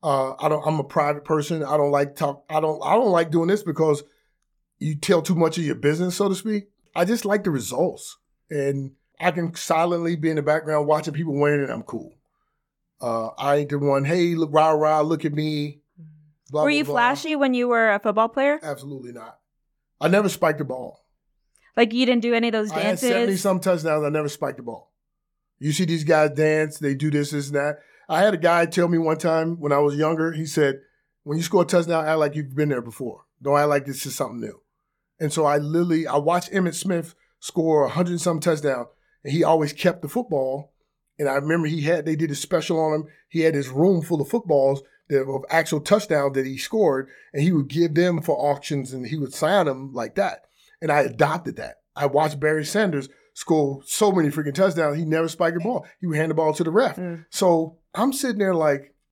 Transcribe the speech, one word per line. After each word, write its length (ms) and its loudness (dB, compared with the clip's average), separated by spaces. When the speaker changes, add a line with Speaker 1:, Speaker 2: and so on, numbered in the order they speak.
Speaker 1:
Uh, 360 0
I 100 0
don't. 160 0
I'm 140 0
a 60 -2
private 400 -2
person. 400 -2
I 120 -2
don't 140 2
like 240 0
talk. 340 -4
I 120 0
don't. 240 -2
I 100 2
don't 160 4
like 200 2
doing 180 2
this 160 0
because 400 0
you 180 -4
tell 260 2
too 120 0
much 240 2
of 60 -2
your 120 0
business, 400 0
so 120 0
to 80 0
speak. 280 -4
I 120 2
just 180 -2
like 200 0
the 60 0
results, 680 -4
and 420 -4
I 100 0
can 240 -4
silently 600 0
be 120 -2
in 80 0
the 60 -2
background 460 0
watching 260 0
people 200 -4
winning, 280 2
and 100 -4
I'm 120 -8
cool. 280 -12
Uh, 280 -2
I 180 2
ain't 140 0
the 80 -2
one, 260 2
"Hey, 300 2
look, 180 0
rah, 180 6
rah, 300 4
look 240 0
at 80 0
me." 480 -4
Blah, 140 0
Speaker 2:
Were 40 4
Speaker 1:
blah, 80 2
Speaker 2:
you 80 0
Speaker 1:
blah. 100 -4
Speaker 2:
flashy 420 0
when 180 2
you 140 0
were 240 2
a 60 0
football 300 0
player? 340 0
Speaker 1:
Absolutely 500 -10
not. 260 -18
I 80 2
never 200 4
spiked 300 0
the 60 -4
ball. 420 -12
Speaker 2:
Like, 180 2
you 100 2
didn't 180 2
do 120 0
any 140 0
of 40 -2
those 180 -2
Speaker 1:
I 100 -10
had 20 -2
Speaker 2:
dances? 260 0
Speaker 1:
seventy 280 2
some 240 0
touchdowns. 440 0
I 60 0
never 180 -2
spiked 300 -6
the 40 -16
ball. 300 -16
You 140 -2
see 120 0
these 200 -2
guys 260 4
dance, 480 0
they 160 -2
do 160 -2
this, 200 0
this, 160 -6
and 100 -4
that. 220 -2
I 120 0
had 140 4
a 40 -4
guy 280 4
tell 220 2
me 100 2
one 200 2
time 420 0
when 120 0
I 60 4
was 180 4
younger, 360 0
he 120 -6
said, 360 0
"When 160 -4
you 60 -2
score 180 4
a 40 2
touchdown, 400 2
act 120 2
like 180 2
you've 180 -8
been 140 0
there 140 -2
before. 420 -12
Don't 180 2
act 100 2
like 180 0
this 180 -8
is 100 -10
something 260 -6
new." 200 -12
And 120 -2
so 140 0
I 120 4
literally, 480 0
I 100 -2
watched 360 0
Emmitt 220 0
Smith 400 -4
score 460 2
a 40 -2
hundred 320 0
some 200 -2
touchdown, 460 -2
and 80 -6
he 120 2
always 280 2
kept 300 -2
the 60 -10
football. 640 -4
And 100 0
I 60 0
remember 340 2
he 140 -2
had, 220 0
they 120 -2
did 160 -2
a 20 -4
special 460 -2
on 140 2
him. 100 -2
He 120 -2
had 140 4
his 140 -2
room 340 4
full 180 -2
of 80 -2
footballs 540 2
that 140 2
of 280 -6
actual 300 0
touchdowns 540 2
that 120 -2
he 120 -10
scored, 500 0
and 100 -2
he 100 4
would 160 0
give 260 0
them 260 2
for 160 0
auctions, 560 -2
and 140 -10
he 100 -6
would 160 -6
sign 340 2
them 260 -6
like 240 -8
that. 260 -2
And 100 -2
I 120 4
adopted 540 -2
that. 200 -12
I 120 -2
watched 340 0
Barry 240 0
Sanders 440 -2
score 520 0
so 240 2
many 200 2
freaking 240 -4
touchdowns, 440 2
he 60 -2
never 240 0
spiked 280 -2
the 60 -4
ball. 240 -4
He 60 -6
would 120 -2
hand 120 0
the 40 0
ball 200 2
to 100 -2
the 60 -2
ref. 260 2
Speaker 3:
Mm. 340 -10
Speaker 1:
So 480 2
I'm 180 0
sitting 260 -4
there 160 2
like, 400 0